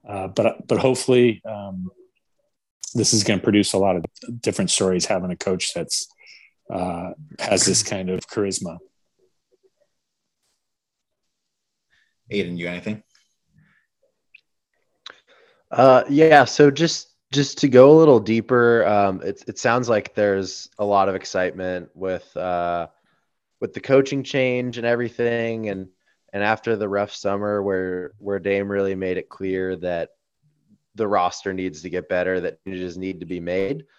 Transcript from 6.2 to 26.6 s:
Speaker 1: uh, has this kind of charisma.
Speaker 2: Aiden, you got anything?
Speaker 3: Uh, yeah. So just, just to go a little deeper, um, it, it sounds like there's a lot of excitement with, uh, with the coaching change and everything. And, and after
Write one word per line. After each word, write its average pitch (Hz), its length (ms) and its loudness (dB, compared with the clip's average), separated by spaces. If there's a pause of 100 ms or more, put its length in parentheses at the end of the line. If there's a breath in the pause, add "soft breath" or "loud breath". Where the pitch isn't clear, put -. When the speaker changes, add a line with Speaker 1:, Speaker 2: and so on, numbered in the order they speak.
Speaker 1:
uh, 90 400 -6 (280)
has 98 260 0
this 95 180 0
kind 92 260 -6
of 92 180 -6
charisma. 92 500 -6 (3500)
Speaker 2:
Aiden, 90 260 -4
you 87 80 -8
got 87 60 -6
anything? 104 320 -10 (2750 soft breath)
Speaker 3:
Uh, 127 400 8
yeah. 147 360 8
So 143 260 6
just, 156 420 -4 (180)
just 139 280 0
to 147 80 2
go 131 240 10
a 160 60 10
little 151 220 8
deeper, 113 640 2
um, 98 360 2
it, - 260 -8
it 104 120 -12
sounds 120 300 0
like 107 260 0
there's 98 540 -2 (100)
a 104 60 -2
lot 98 240 2
of 95 60 -4
excitement 92 800 -6
with, 92 440 -8
uh, 87 500 -4 (720)
with - 140 -10
the - 80 -12
coaching 135 420 2
change 123 540 -4
and 117 100 -4
everything. 117 800 -2
And, 95 200 -10 (440)
and 101 100 -4
after 110 320 0